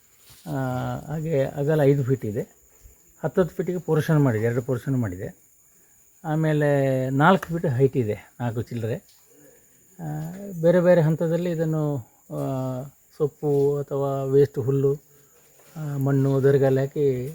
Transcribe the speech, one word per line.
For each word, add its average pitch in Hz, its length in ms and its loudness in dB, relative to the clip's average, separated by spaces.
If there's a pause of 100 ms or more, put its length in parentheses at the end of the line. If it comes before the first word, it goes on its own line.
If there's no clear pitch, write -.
(480)
ಆ, 156 40 -8 (560)
ಹಾಗೆ 156 360 -2
ಅಗಲ 147 380 0
ಐದು 139 220 4
ಫೀಟ್ 127 220 -2
ಇದೆ. 107 160 -4 (840)
ಹತ್ತತ್ತು 170 320 -2
ಫೀಟಿಗೆ 180 240 -4
ಪೋರ್ಷನ್ 156 440 2
ಮಾಡಿದೆ, 113 200 2
ಎರಡು 120 180 0
ಪೋರ್ಷನ್ 127 360 -4
ಮಾಡಿದೆ. 101 380 -6 (920)
ಆಮೇಲೆ 147 840 0
ನಾಲ್ಕು 151 360 4
ಫೀಟ್ 170 200 -6
ಹೈಟ್ 135 320 2
ಇದೆ, 104 420 -4
ನಾಲ್ಕು 120 220 -4
ಚಿಲ್ಲರೆ. 113 340 -6 (1040)
ಆ, 170 40 -12 (580)
ಬೇರೆ 175 200 4
ಬೇರೆ 175 200 6
ಹಂತದಲ್ಲಿ 170 500 0
ಇದನ್ನು, 156 460 -2 (340)
ಆ, 131 520 -6 (340)
ಸೊಪ್ಪು 143 600 0
ಅಥವಾ 139 460 -2
ವೇಸ್ಟ್ 135 360 4
ಹುಲ್ಲು, 139 360 0 (800)
ಆ, 147 220 -8
ಮಣ್ಣು, 135 460 2
ದರ್ಗಾಲ್ 135 360 4
ಹಾಕಿ 139 560 -2